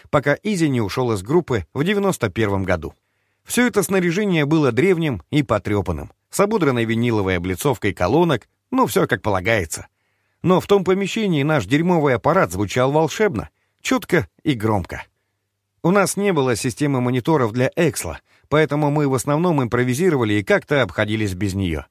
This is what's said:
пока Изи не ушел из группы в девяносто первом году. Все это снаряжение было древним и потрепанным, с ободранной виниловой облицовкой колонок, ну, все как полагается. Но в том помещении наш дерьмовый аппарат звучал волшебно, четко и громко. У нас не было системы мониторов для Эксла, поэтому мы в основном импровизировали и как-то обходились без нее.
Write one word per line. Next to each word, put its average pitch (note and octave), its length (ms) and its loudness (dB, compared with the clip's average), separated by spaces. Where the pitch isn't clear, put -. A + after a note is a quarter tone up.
пока C#3+ 320 0
Изи E3+ 260 0
не B2+ 100 0
ушел A#2 320 -2
из G2 120 -2
группы B2 500 -2
в C3 100 -2
девяносто G3 460 0
первом G2+ 340 -2
году. F2+ 300 -4
Все B3 200 2
это G#3+ 160 0
снаряжение F3+ 640 0
было D3 260 2
древним D#3 600 0
и D3 100 4
потрепанным, G2+ 720 -2
с - 100 -4
ободранной E3 460 2
виниловой A2 520 0
облицовкой F#2 580 -2
колонок, C3+ 520 0
ну, B3+ 160 0
все D#3 220 0
как - 160 -4
полагается. F#2+ 640 -2
Но E3+ 180 4
в - 60 -10
том G3+ 160 4
помещении F#3+ 580 0
наш C#3+ 240 0
дерьмовый D3 480 2
аппарат C#3+ 380 2
звучал G#2 400 0
волшебно, D#3 580 0
четко F3+ 460 0
и D3+ 100 0
громко. G#2 500 -2
У D#3+ 80 0
нас F#3+ 260 2
не G3+ 160 0
было C3 240 2
системы C3+ 460 -2
мониторов B2 500 0
для B2 240 0
Эксла, B2 440 -2
поэтому D3 420 0
мы D3 160 0
в C3 80 2
основном D3 480 0
импровизировали B2 720 0
и G#2 80 0
как-то D3+ 400 0
обходились G#2+ 500 -2
без F#2 220 -4
нее. E2+ 360 -2